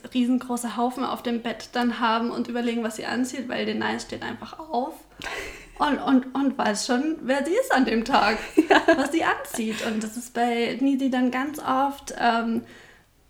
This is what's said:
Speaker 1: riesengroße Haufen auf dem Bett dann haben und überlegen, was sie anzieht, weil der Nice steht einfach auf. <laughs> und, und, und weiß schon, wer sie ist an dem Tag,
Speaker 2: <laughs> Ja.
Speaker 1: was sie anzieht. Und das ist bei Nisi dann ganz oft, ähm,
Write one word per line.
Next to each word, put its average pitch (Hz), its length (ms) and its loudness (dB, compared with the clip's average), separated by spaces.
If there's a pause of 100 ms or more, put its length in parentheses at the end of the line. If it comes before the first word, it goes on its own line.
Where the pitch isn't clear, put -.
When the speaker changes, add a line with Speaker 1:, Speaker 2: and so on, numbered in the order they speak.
(120)
Speaker 1:
riesengroße 240 640 0
Haufen 247 260 0
auf - 200 -4
dem 240 180 -2
Bett - 320 -8
dann 240 260 0
haben 233 320 2
und 240 160 -2
überlegen, 233 380 -2
was 233 120 -4
sie - 100 -8
anzieht, 254 420 -2
weil 226 160 -2
der 214 120 -2
Nice 226 260 -2
steht 226 200 -10
einfach 233 360 -10
auf. 277 340 -4 (260)
<laughs> - 360 -10 (240)
und, 285 200 0
und, 262 360 2
und 269 240 0
weiß 208 280 0
schon, 277 360 0
wer 269 220 0
sie 320 80 0
ist 523 200 2
an 262 120 6
dem 226 200 2
Tag, 220 340 4 (160)
Speaker 2:
<laughs> - 160 4
Ja. - 100 8 (160)
Speaker 1:
was 277 160 0
sie 330 120 2
anzieht. 220 600 -2
Und 220 160 -2
das 214 140 -8
ist - 180 -12
bei 233 460 0
Nisi 269 300 4
dann 254 200 4
ganz 285 280 -4
oft, 277 600 -2
ähm, 233 440 2 (680)